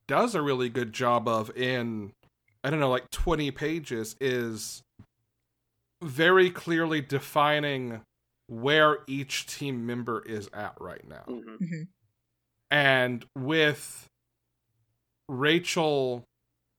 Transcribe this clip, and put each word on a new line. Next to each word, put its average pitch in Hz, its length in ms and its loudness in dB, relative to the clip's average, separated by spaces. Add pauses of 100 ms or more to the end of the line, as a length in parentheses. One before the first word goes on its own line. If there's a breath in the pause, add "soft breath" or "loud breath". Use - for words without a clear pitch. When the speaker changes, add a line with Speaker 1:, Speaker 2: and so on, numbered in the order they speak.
Speaker 1:
does 175 260 2
a 165 60 2
really 127 300 0
good 117 240 -4
job 120 340 2
of 110 260 -2
in, 120 580 -4 (520)
I 135 60 0
don't 156 100 0
know, 143 100 2
like, 127 200 -2
twenty 151 400 0
pages 143 680 -6
is 120 600 -4 (1200)
very 175 480 6
clearly 165 520 -2
defining 139 1000 0 (460)
where 143 600 4
each 139 400 -6
team 131 400 -6
member 120 360 -4
is 107 320 -8
at 104 260 -8
right - 260 -14
now. - 220 -18
Speaker 2:
Mm-hmm. 120 220 -12 (120)
Speaker 3:
Mm-hmm. 160 200 -8 (880)
Speaker 1:
And 131 560 2 (100)
with 147 680 0 (1200)
Rachel, 143 960 2 (540)